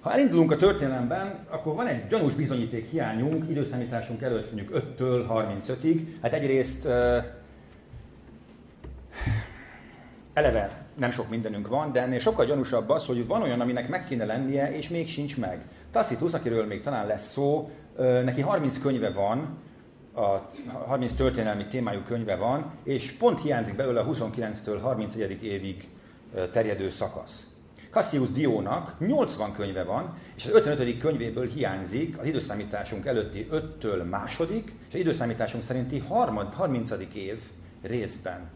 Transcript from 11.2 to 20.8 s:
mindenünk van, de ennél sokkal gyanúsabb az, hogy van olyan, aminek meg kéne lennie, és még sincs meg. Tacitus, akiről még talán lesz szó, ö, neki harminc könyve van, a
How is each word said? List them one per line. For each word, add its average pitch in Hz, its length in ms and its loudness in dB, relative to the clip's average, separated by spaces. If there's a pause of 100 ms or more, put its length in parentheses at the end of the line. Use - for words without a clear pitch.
mindenünk 107 380 -4
van, 143 240 0
de 123 80 4
ennél 127 180 0
sokkal 220 280 4
gyanúsabb 123 420 2
az, 151 180 2
hogy 120 200 0
van 208 160 2
olyan, 123 180 0
aminek 120 280 0
meg 180 180 -2
kéne 120 180 -2
lennie, 135 520 0
és 156 120 -6
még 165 200 -2
sincs 143 280 -4
meg. 92 240 -4 (300)
Tacitus, 120 420 2
akiről 117 340 0
még 101 160 -6
talán 120 240 -2
lesz 104 240 -4
szó, 147 400 0 (260)
ö, 127 260 6
neki 127 180 0
harminc 156 380 2
könyve 120 320 2
van, 107 480 0 (560)
a 98 360 2 (360)